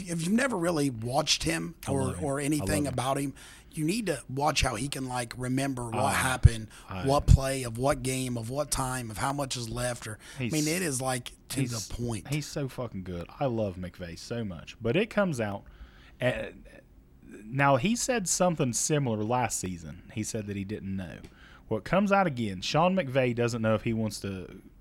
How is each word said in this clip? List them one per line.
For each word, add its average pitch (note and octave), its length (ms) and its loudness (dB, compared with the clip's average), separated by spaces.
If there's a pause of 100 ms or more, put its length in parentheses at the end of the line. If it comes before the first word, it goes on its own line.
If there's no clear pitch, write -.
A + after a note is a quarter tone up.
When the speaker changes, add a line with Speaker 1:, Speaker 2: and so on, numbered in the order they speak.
Speaker 1:
if E3+ 140 -2
you've F3 80 0
never A#3+ 260 2
really E3 320 2
watched B2 540 0
him E3 320 -2 (100)
Speaker 2:
I C#3 60 -2
Speaker 1:
or, C3+ 140 2
Speaker 2:
love B2+ 140 -4
him. F3 40 -4
Speaker 1:
or C#3 160 0
Speaker 2:
I C#3+ 60 -2
Speaker 1:
anything D3 400 2
Speaker 2:
love C3 80 -2
him. - 0 -
Speaker 1:
about B2+ 240 0
him, C#3 160 -2 (360)
you D#3 140 -4
need G3+ 220 2
to D#3 240 -2
watch C#3 320 2
how B2+ 140 2
he B2+ 120 -2
can, C3 220 -6
like, B2 280 -4
remember B2+ 520 0
what G#2+ 160 2
Speaker 2:
I, C3+ 80 2
Speaker 1:
happened, B2 540 4 (220)
Speaker 2:
I F#2+ 160 -4
Speaker 1:
what C#3 220 4
play, C3+ 360 6
of A#2 140 -6
what C3+ 240 2
game, C3 360 -2
of A2+ 120 -6
what C#3 220 -4
time, B2+ 400 -2
of G2 60 -10
how C3+ 160 0
much C#3 240 -2
is A#2+ 120 -6
left. A#2+ 380 -4
Or G#2+ 100 -10 (220)
I B2+ 40 -2
Speaker 2:
He's, A2+ 100 0
Speaker 1:
mean, D3+ 160 2
it F3 120 0
is, C#3 200 0
like, B2+ 320 -2 (160)
to B2+ 100 -2
Speaker 2:
he's, A#2+ 300 -2
Speaker 1:
the - 40 -6
point. A#2 360 -4
Speaker 2:
he's D3 160 -2
so C#3+ 240 -4
fucking G2+ 340 -8
good. F2 240 -6 (140)
I C#3+ 60 2
love A2 280 0
McVay F2 420 -10
so A#2 280 -6
much. E2+ 360 -10
But A#2 140 2
it G#3+ 140 2
comes F3 320 2
out, G2+ 220 -2 (580)
and A2+ 420 -2 (840)
now C#3 300 4
he G3+ 220 2
said A#3 320 0
something D#3+ 420 2
similar B2 500 0
last A#2+ 380 0
season. E2 420 -8 (120)
He G#2+ 100 -2
said G#2+ 240 -4
that G2+ 80 -6
he G2 80 -2
didn't G2 320 -6
know. F#2 220 -8 (500)
Well, A2 120 0
it - 40 -8
comes G3 300 4
out G3 120 6
again. A2+ 360 -2
Sean F3+ 340 4
McVay C3 400 2
doesn't A#2 260 0
know A2 140 4
if G2+ 80 -2
he A#2+ 80 0
wants A2 300 -2
to F#2+ 400 -8 (200)